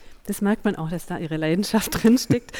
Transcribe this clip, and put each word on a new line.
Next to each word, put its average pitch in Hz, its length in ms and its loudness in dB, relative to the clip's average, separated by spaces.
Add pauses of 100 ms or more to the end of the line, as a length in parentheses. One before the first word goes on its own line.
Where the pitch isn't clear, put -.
(280)
Das 202 140 -4
merkt 208 220 0
man 202 100 2
auch, 160 160 -6
dass 170 160 -6
da 180 120 -6
Ihre 156 180 -4
Leidenschaft 170 580 0
<laughs> - 80 -2
drinsteckt, 240 580 4